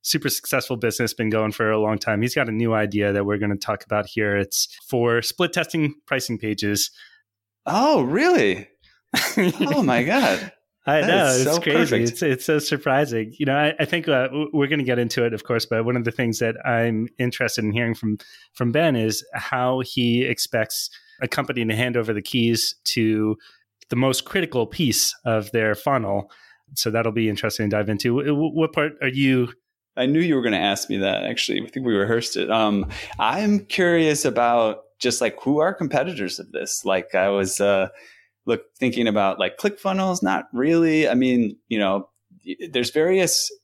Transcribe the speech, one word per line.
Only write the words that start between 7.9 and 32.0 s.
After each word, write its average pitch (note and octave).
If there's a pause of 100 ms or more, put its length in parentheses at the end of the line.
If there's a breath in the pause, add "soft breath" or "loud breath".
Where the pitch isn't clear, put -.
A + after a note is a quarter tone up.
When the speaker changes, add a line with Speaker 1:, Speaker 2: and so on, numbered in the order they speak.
Speaker 2:
really? C#3 (440 soft breath)
Speaker 1:
<laughs> -
Speaker 2:
Oh B3
my B2
God. E3+ (320)
Speaker 1:
I D3
Speaker 2:
That C3+
Speaker 1:
know, F3+
Speaker 2:
is C3
Speaker 1:
it's D3
Speaker 2:
so E3+
Speaker 1:
crazy. D#3
Speaker 2:
perfect. A#2
Speaker 1:
It's, -
it's C#3
so D#3
surprising. C3
You D3
know, C3+
I, D3+
I -
think, E3
uh, C3
w-, D3
we're C#3+
gonna D3
get B2
into A#2+
it, A2+
of G#2
course, A2+
but A2+
one B2
of A#2
the A#2
things A#2
that A#2 (100)
I'm A#2 (100)
interested A#2+
in G#2
hearing A#2
from, G#2+ (360 loud breath)
from A#2+
Ben D3+
is A2
how B2+
he A#2+
expects - (320 loud breath)
a B2+
company B2
to A2
hand B2
over A2+
the G#2
keys A#2 (100)
to G#2+ (540 soft breath)
the B2+
most C3
critical C3
piece - (120)
of A2
their A2
funnel. G2+ (440 soft breath)
So -
that'll A2+
be A2+
interesting G#2+
to G#2+
dive G#2
into. A#2
W-, C#3
w-, D3+
what D#3+
part D3+
are C#3
you C3 (460)
Speaker 2:
I B2
knew D3
you E3
were B2+
gonna G#2+
ask G2
me G2+
that, G2
actually. -
I A2+
think C3+
we A#2
rehearsed A2+